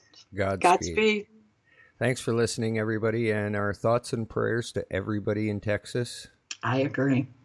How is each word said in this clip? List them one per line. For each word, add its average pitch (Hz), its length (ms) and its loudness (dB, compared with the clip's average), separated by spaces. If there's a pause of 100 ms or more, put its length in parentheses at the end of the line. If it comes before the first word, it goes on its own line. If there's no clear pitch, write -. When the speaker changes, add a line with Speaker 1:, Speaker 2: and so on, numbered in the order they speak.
(340)
Speaker 1:
Godspeed. 98 280 -2
Speaker 2:
Godspeed. 208 680 2 (720)
Speaker 1:
Thanks 123 200 0
for 120 140 -2
listening, 113 460 0
everybody, 110 500 0
and 104 260 0
our 101 180 0
thoughts 117 400 0
and 113 140 -2
prayers 113 440 -2
to - 200 -6
everybody 104 560 -2
in 104 120 -2
Texas. - 680 -4 (360)
Speaker 2:
I 123 160 0
agree. 139 480 0 (180)